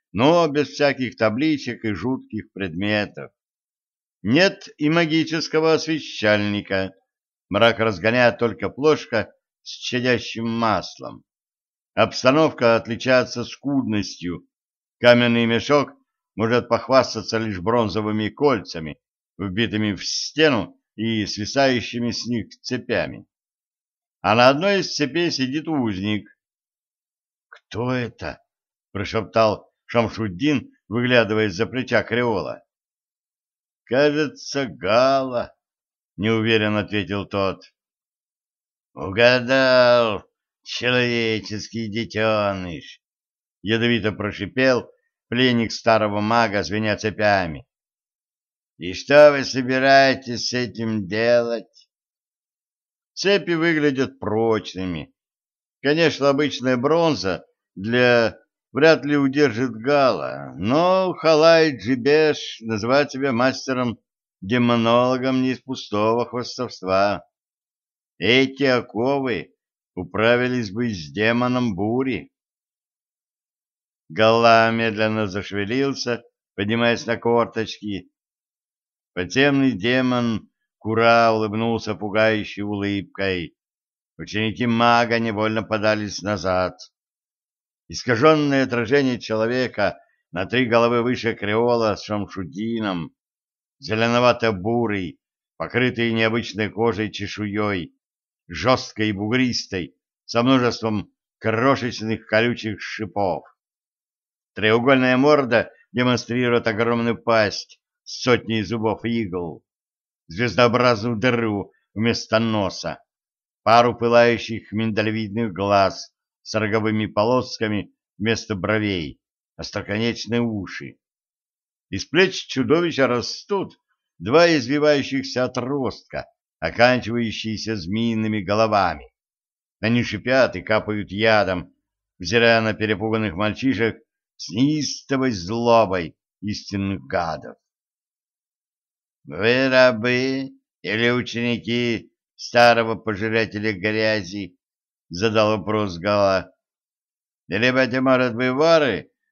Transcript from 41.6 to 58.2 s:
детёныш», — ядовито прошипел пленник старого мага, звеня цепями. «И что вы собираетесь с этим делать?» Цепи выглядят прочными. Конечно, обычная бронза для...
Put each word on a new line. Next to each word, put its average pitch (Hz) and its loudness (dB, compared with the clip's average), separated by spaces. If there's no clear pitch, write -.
детёныш», — 101 -4
ядовито 110 0
прошипел 101 -2
пленник 120 2
старого 107 2
мага, 107 0
звеня 104 -2
цепями. 95 -2
«И 87 -10
что 147 8
вы 135 -2
собираетесь 131 2
с - -10
этим 113 -4
делать?» 117 0
Цепи 190 0
выглядят 151 0
прочными. 101 -2
Конечно, 143 2
обычная 135 0
бронза 123 0
для... 117 2